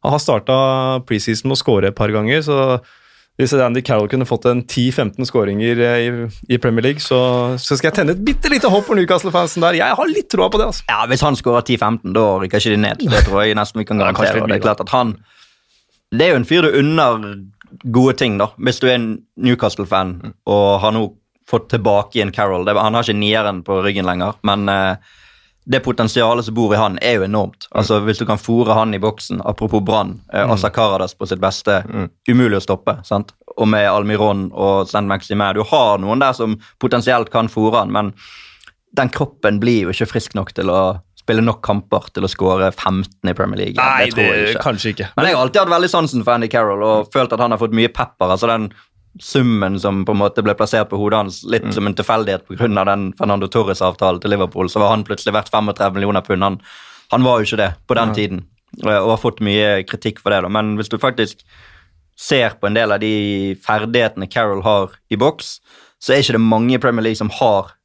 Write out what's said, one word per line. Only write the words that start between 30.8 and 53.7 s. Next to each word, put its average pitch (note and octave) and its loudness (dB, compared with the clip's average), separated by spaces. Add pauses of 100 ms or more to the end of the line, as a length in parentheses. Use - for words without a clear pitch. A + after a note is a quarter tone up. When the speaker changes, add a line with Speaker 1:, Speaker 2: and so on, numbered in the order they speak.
Speaker 2:
på F#2+ -8
sitt F#2 -4
beste, F#2+ 0
Speaker 3:
Mm. G2 -6 (180)
Speaker 2:
umulig A#2+ 4
å F#2+ -2
stoppe, - -2
sant? G#2 -4 (260)
Og A2 2
med G#2 4
Almiron G#2 0
og G2 0
Saint-Maximin, G2+ -2
du G#2+ 0
har A2+ 2
noen G#2 -2
der C3+ 2
som A2 -4 (220)
potensielt A#2+ 0
kan A2+ 0
fore A2 2
han, G2+ 0
men G#2 -2 (840)
den C3 0
kroppen G#2 -2
blir A2+ 2
jo E2+ -2
ikke A2 -2
frisk - -6
nok G2 -6
til F#2 -4
å F#2 0 (220)
spille A2+ 0
nok A#2 -2
kamper - -2
til F#2+ -6
å F#2+ -2
skåre F#2+ 0
femten F#2+ -4
i F2+ -2
Premier F#2+ -2
League. G2 -4
Speaker 1:
Nei, C3 2
Speaker 2:
Det A#2 -4
tror A2+ 2
jeg G#2 0
Speaker 1:
det, - -2
Speaker 2:
ikke. - -6
Speaker 1:
kanskje A2+ -2
ikke. - -8
Speaker 2:
Men C3+ 2
jeg F3+ 2
har B2+ 2
alltid G3+ 2
hatt F3+ 2
veldig F3 2
sansen D#3 0
for A#2+ 2
Andy A#2 0
Carroll, G#2+ 0
og G#2+ 2
følt B2+ 2
at A2+ -2
han A#2+ 2
har G#2+ -2
fått A2+ 0
mye A2+ 2
pepper. - -4
Altså, F#2 0
den A2 -2 (480)
summen G#2+ 0
som G2 -2
på A2+ -2
en G2+ 0
måte G2+ 0
ble G#2 2
plassert G#2+ 0
på G2+ -6
hodet G#2 0
hans, G2 -6
litt A2 -2
Speaker 3:
Mm. G#2+ -6
Speaker 2:
som G#2 -2
en G2+ -2
tilfeldighet G#2+ -2
på F#2 -14
grunn A2 0
av F#2+ 2
den G2 -2
Fernando G2+ -2
Torres-avtalen F#2 0